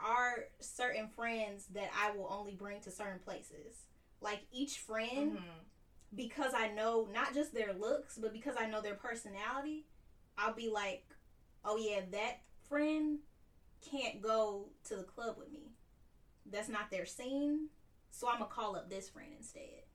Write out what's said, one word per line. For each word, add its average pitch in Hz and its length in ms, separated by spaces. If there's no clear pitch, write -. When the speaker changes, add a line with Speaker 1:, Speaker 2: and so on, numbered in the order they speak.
Speaker 1:
are 247 420
certain 220 480
friends 220 680
that 196 160
I 208 100
will 196 180
only 202 240
bring 202 280
to - 80
certain 196 300
places. 151 560
Like, 208 200
each 262 280
friend, 233 580
Speaker 2:
Mm-hmm. 170 220
Speaker 1:
because 247 380
I 226 140
know 220 440
not 254 220
just 294 200
their 208 200
looks, 226 440
but 220 140
because 247 260
I 220 80
know 214 140
their 208 140
personality, 233 920
I'll 226 160
be 226 140
like, 202 360
"Oh 214 120
yeah, 208 240
that 208 300
friend 302 500
can't 254 320
go 214 480
to 214 120
the 190 80
club 233 340
with 147 140
me. - 200
That's 208 240
not 214 200
their 180 160
scene, 294 640
so - 180
I'ma 226 180
call 214 300
up 175 140
this 196 180
friend - 280
instead." - 480